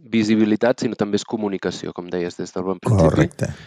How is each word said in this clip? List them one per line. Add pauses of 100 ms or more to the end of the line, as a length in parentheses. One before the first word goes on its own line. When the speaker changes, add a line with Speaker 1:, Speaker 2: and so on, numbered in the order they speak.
(120)
Speaker 1:
visibilitat,
sinó
també
és
comunicació,
com
deies,
des
del
bon
principi.
Speaker 2:
Correcte, (180)